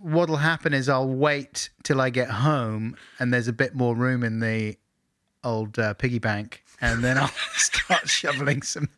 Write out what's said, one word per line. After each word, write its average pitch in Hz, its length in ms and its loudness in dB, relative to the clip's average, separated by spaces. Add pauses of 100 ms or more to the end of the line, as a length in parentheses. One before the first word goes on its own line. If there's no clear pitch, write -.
what'll 160 380 2
happen 156 360 0
is 131 160 0
I'll 131 180 2
wait 143 640 -2 (140)
till 135 180 2
I 131 80 2
get 123 180 0
home 113 680 0 (220)
and 123 140 0
there's 120 160 2
a 123 40 0
bit 123 220 0
more 123 200 2
room 123 280 0
in 113 180 -2
the 110 360 -2 (680)
old, 110 360 -4
uh, 107 160 0
piggy 120 240 0
bank, 107 440 -4 (200)
and 117 220 2
then 127 140 4
I'll 139 100 2 (140)
<laughs> - 120 -8
start - 560 0
shoveling 139 520 0
some - 360 -4